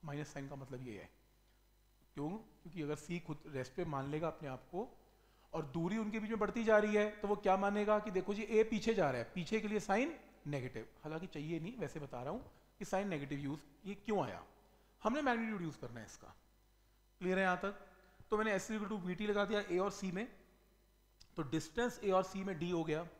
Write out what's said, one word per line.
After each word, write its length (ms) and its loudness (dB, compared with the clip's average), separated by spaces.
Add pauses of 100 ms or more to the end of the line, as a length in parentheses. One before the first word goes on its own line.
माइनस 240 -6
साइन 200 -10
का 80 -10
मतलब 300 -10
ये 120 -10
है। 120 -14 (1040)
क्यों? 160 -4
क्योंकि 520 -10
अगर 120 -2
सी 260 -4
खुद 260 -8
रेस्ट 260 -6
पे 120 -2
मान 260 -2
लेगा 160 0
अपने 220 -4
आप 140 -8
को 360 -6 (540)
और 140 -2
दूरी 320 0
उनके 220 -2
बीच 100 -4
में 80 0
बढ़ती 260 0
जा 140 8
रही 160 4
है, 160 4
तो 180 -6
वो 80 2
क्या 200 6
मानेगा 420 4
कि 120 -2
देखो 240 0
जी, 80 -4
ए 220 6
पीछे 300 4
जा 160 6
रहा 80 0
है, 160 -4
पीछे 260 2
के 80 -2
लिए 120 2
साइन 400 4 (260)
negative। 420 -4 (160)
हालांकि 220 -6
चाहिए 340 -4
नहीं, 180 -6
वैसे 220 -4
बता 220 -8
रहा 100 -4
हूँ 180 -8 (280)
कि 60 -6
साइन 240 0
negative 300 -2
यूज़ 220 -4 (260)
ये 80 -6
क्यों 300 0
आया। 200 -8 (580)
हमने 200 2
magnitude 400 0
use 160 -6
करना 220 -10
है 60 -12
इसका। 280 -18 (840)
Clear 200 2
है 60 4
यहाँ 120 4
तक? 300 -6 (440)
तो 80 4
मैंने 200 2
S 120 -4
equal 220 -2
to 140 -2
V 100 0
T 40 -6
लगा 240 2
दिया 160 2
ए 180 0
और 120 2
सी 220 -4
में, 160 -4 (1080)
तो 60 -2
डिस्टेंस 640 -2
ए 60 4
और 120 6
सी 220 -4
में 140 -4
डी 120 -2
हो 140 2
गया। 240 -2 (120)